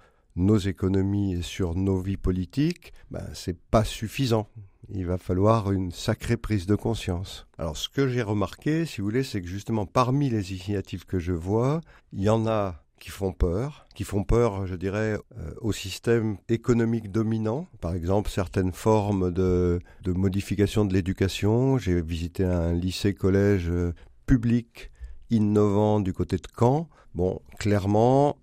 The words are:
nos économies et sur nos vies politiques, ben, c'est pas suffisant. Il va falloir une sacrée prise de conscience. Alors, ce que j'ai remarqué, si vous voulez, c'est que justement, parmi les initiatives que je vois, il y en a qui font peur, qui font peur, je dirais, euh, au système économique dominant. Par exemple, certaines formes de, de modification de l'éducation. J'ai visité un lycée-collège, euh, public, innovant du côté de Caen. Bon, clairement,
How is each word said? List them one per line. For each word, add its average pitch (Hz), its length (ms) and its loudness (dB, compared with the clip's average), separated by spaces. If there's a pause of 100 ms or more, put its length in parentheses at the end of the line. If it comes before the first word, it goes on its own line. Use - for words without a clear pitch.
(360)
nos 98 220 4
économies 98 800 0
et 90 60 -2
sur 85 340 -4
nos 95 240 0
vies 92 180 -4
politiques, 92 760 -2 (200)
ben, 92 220 -10
c'est 90 240 -8
pas - 260 2
suffisant. 110 680 -2 (400)
Il 98 160 -6
va 90 120 0
falloir 98 540 2
une 92 200 0
sacrée 117 460 -2
prise 101 280 -2
de 104 100 2
conscience. 95 720 -4 (100)
Alors, 80 200 -6
ce - 100 -6
que 139 200 0
j'ai 123 140 -2
remarqué, 107 640 -2
si - 140 -8
vous 98 80 -4
voulez, 120 160 0
c'est 117 180 -6
que 87 60 -10
justement, 101 380 -4
parmi 127 440 0
les 101 220 -2
initiatives 95 540 -6
que 95 140 -4
je 87 140 -2
vois, 113 480 -2 (300)
il 98 100 -8
y 101 80 2
en 113 180 2
a 101 320 -2 (200)
qui - 100 -18
font 92 240 -4
peur, 104 520 -2 (100)
qui 101 100 -10
font 98 180 -2
peur, 110 420 2
je 92 100 -6
dirais, 101 420 -2 (200)
euh, 80 220 -10
au 101 140 0
système 110 640 -2 (100)
économique 117 640 0
dominant. 110 560 -2 (140)
Par 85 120 -2
exemple, 95 360 0
certaines 92 420 0
formes 101 600 2
de, 90 480 2 (240)
de 92 100 -2
modification 98 720 0
de 92 80 0
l'éducation. 101 840 2
J'ai 90 240 2
visité 85 440 -2
un 87 260 0
lycée-collège, 95 1000 2
euh, 87 240 0 (320)
public, 117 680 0 (380)
innovant 107 720 4
du 95 140 -2
côté 92 240 -2
de - 100 -14 (100)
Caen. 139 300 2 (260)
Bon, 90 280 -2 (180)
clairement, 107 840 2